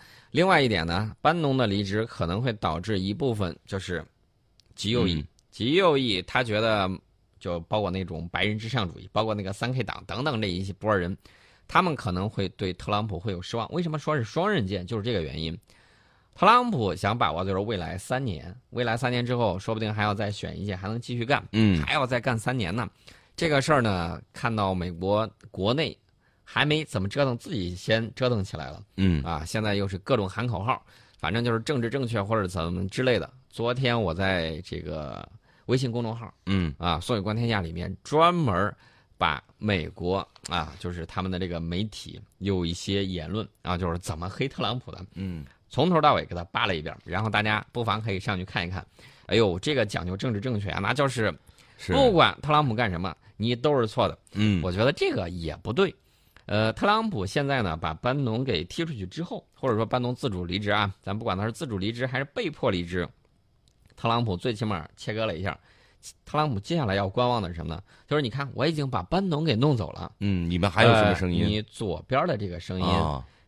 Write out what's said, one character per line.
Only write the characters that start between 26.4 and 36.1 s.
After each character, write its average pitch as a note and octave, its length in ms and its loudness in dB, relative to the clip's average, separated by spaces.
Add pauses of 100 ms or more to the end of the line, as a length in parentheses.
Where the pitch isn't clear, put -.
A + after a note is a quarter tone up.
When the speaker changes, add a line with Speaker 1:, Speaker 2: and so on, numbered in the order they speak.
Speaker 1:
还 B2 220 0
没 D3+ 180 2
怎 G#2 200 -2
么 G2 80 0
折 C#3 160 2
腾， B2 100 0
自 - 160 -10
己 F2+ 220 -2
先 A2 400 0
折 B2+ 120 0
腾 A2+ 160 2
起 - 140 -8
来 C#2+ 140 -8
了。 E2+ 120 -16 (140)
Speaker 2:
嗯。 F2+ 260 4
Speaker 1:
啊， D#2+ 220 -4
现 G#2+ 180 -2
在 G#2 120 0
又 G2+ 120 0
是 F#2+ 120 -4
各 - 180 0
种 G2+ 100 2
喊 A2 200 -4
口 G2 160 -2
号， A#2+ 200 -2 (360)
反 E2+ 160 -2
正 A#2 100 0
就 A#2+ 80 2
是 A2+ 80 2
政 B2 220 -2
治 A#2 80 0
正 C3+ 160 -2
确 A2 160 0
或 G#2+ 180 0
者 F#2 80 0
怎 F2 240 -2
么 F#2 160 -2
之 B2+ 140 -4
类 B2 160 4
的。 C#2+ 100 -6 (220)
昨 A#2+ 240 -2
天 A#2+ 260 2
我 E2+ 140 0
在 F2 500 0
这 D#2+ 140 -8
个 D#2 500 -8 (380)
微 - 100 2
信 B2+ 160 0
公 A#2+ 100 -2
众 A2+ 140 -4